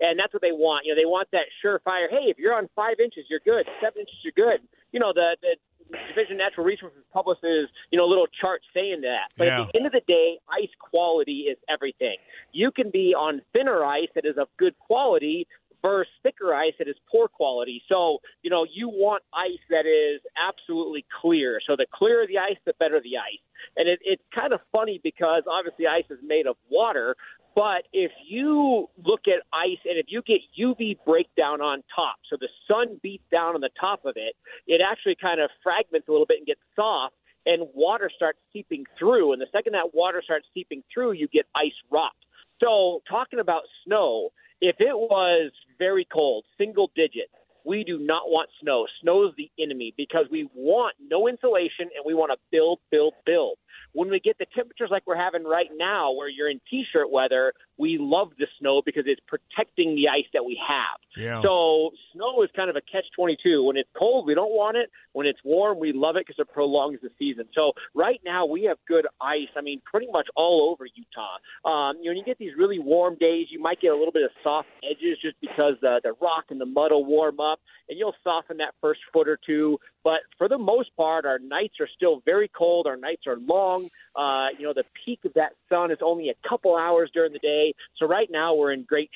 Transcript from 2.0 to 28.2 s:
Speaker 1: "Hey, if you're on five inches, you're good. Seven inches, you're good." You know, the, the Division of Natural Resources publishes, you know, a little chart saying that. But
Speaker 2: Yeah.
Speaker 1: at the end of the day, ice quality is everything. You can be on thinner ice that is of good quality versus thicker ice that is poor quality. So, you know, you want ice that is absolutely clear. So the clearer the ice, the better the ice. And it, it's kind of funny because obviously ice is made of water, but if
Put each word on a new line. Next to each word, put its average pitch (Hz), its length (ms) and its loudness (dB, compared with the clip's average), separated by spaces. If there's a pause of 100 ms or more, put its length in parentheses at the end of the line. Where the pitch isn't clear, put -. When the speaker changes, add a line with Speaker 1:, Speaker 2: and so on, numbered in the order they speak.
Speaker 1:
"Hey, 214 220 0
if - 80 0
you're 208 160 2
on 185 220 -2
five 226 240 0
inches, 226 280 -2
you're 156 160 -4
good. 214 220 2 (160)
Seven 214 200 -4
inches, - 200 -18
you're 160 100 -10
good." 220 280 4 (320)
You 240 80 0
know, 202 120 2
the, 170 300 2
the 170 140 0 (500)
Division 202 280 -4
of 190 40 -8
Natural 190 260 -2
Resources 180 380 -4 (100)
publishes, 165 560 0 (220)
you 170 80 2
know, 175 60 6
a - 20 4
little 180 220 4 (120)
chart 185 200 -4 (120)
saying 185 280 -4
that. 120 360 -6
But 127 120 2
Speaker 2:
Yeah. 127 140 0
Speaker 1:
at 104 100 -8
the - 40 4
end 254 100 0
of 285 60 -4
the 262 140 2
day, 170 320 4 (100)
ice 190 300 -4
quality 147 720 0
is 127 80 -6 (100)
everything. 127 500 -4 (340)
You 214 180 0
can 214 220 -4
be 185 260 2
on 151 240 -2 (100)
thinner 226 320 2
ice 147 300 -2
that 156 100 -4
is 147 140 -4
of 139 80 -2 (100)
good 175 220 2
quality 175 680 0 (340)
versus 190 300 0 (100)
thicker 190 320 0
ice 156 240 0
that 151 100 0
is 143 80 -6 (140)
poor 226 160 4
quality. 123 600 -4
So, 175 300 2 (240)
you 170 80 -4
know, 165 220 2
you 220 160 -8
want 202 360 0 (100)
ice 180 240 -4 (120)
that 156 160 2
is 151 340 2 (160)
absolutely 160 680 -6 (140)
clear. 139 460 2
So 143 80 2
the 127 180 0
clearer 226 340 4
the 190 120 -2
ice, 190 180 -2 (100)
the 165 120 -2
better 156 220 2
the 123 180 -8
ice. 104 240 -12 (340)
And 170 120 2
it, 175 160 2
it's 190 180 -2 (120)
kind 262 180 -2
of 185 80 0 (120)
funny 214 300 0
because 160 480 0
obviously 165 360 -2
ice 156 240 2
is 135 140 -16
made 151 240 0
of 120 80 -2 (120)
water, 143 460 2 (440)
but 202 240 2 (100)
if 185 200 0 (160)